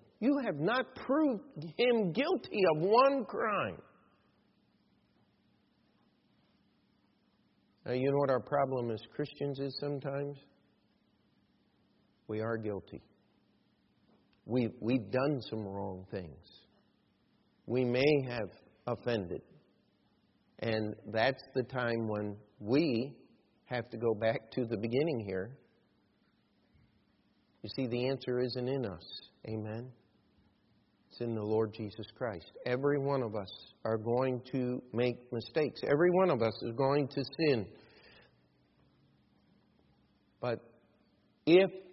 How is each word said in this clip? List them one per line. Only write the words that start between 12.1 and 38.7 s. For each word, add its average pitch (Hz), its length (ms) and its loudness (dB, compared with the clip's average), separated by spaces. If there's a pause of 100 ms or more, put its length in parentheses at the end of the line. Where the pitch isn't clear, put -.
We 107 140 -2
are 113 140 -2
guilty. 104 460 -6 (1400)
We've, 117 320 0
we've 110 320 -2
done 131 300 2 (100)
some 110 160 -6
wrong 98 460 -8
things. 87 340 -10 (1200)
We 123 180 0
may 135 440 4
have 113 220 -6 (360)
offended. 104 560 -2 (1160)
And 110 340 -2 (140)
that's 113 340 0 (140)
the 127 80 0
time 117 420 -2
when 104 300 -2 (240)
we 131 560 0 (480)
have 120 240 -6
to 117 80 -10
go 113 180 2
back 110 380 0
to 127 140 -2
the 117 100 -2
beginning 117 500 0
here. 98 300 -6 (2000)
You 113 120 -10
see, 135 120 -2
the 120 200 0
answer 131 320 -2
isn't 123 300 -2
in 135 160 -2
us. 90 180 -8 (460)
Amen? 110 420 -8 (1200)
It's - 120 -10
in 117 120 -4
the 107 80 -4
Lord 107 300 0
Jesus 107 340 -10 (100)
Christ. 104 340 -8 (160)
Every 135 320 2
one 139 240 0
of 107 120 -4
us 98 160 -6 (340)
are 113 120 2
going 120 460 0 (100)
to 123 300 -2 (100)
make 120 240 2 (160)
mistakes. 123 480 -2 (100)
Every 160 200 6
one 185 180 6
of 127 140 4
us 110 100 4 (100)
is 117 140 -4
going 135 320 4
to 135 160 -2 (140)
sin. 127 280 4 (2750)